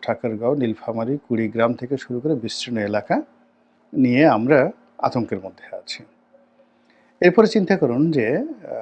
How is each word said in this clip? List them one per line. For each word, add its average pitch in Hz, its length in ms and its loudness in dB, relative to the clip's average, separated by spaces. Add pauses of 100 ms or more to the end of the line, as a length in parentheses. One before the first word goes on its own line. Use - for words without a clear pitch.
ঠাকুরগাঁও, 117 520 -2
নীলফামারী, 117 640 -4 (100)
কুড়িগ্রাম 113 460 0
থেকে 127 220 -6
শুরু 123 240 -8
করে 156 140 0
বিস্তীর্ণ 113 440 -6
এলাকা 107 440 -2 (720)
নিয়ে 127 320 4
আমরা 135 440 4 (280)
আতঙ্কের 113 420 -4
মধ্যে - 360 -16
আছি। - 280 -14 (1160)
এরপরে 180 260 6
চিন্তা 196 300 2
করুন 139 340 2
যে, 139 280 0
আহ, 254 60 -4 (380)